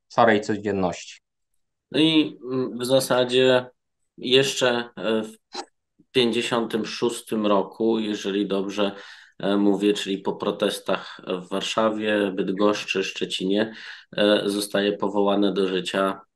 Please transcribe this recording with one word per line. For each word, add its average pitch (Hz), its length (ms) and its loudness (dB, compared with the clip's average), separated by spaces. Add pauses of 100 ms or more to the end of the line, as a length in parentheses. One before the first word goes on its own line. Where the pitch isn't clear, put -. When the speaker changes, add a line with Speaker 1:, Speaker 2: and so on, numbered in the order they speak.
(120)
Speaker 1:
szarej 113 280 6
codzienności. 98 800 -4 (720)
Speaker 2:
No 143 100 0
i, 156 380 2 (140)
mm, 123 260 -4
w 123 60 -4
zasadzie 127 840 4 (520)
jeszcze, 131 500 2 (280)
e, 110 260 0
w 110 140 -12 (760)
pięćdziesiątym 117 760 0
szóstym 113 600 -2
roku, 110 520 2
jeżeli 104 480 -2
dobrze, 98 460 -2 (460)
e, 101 180 -2
mówię, 101 380 4
czyli 98 240 -4
po 95 180 -6
protestach - 880 -4
w 90 220 -8
Warszawie, 107 880 -2
Bydgoszczy, 95 680 0
Szczecinie, 98 680 -2 (440)
e, 104 300 2
zostaje 101 460 -2
powołane 101 600 0
do 95 160 0
życia 95 520 -2 (160)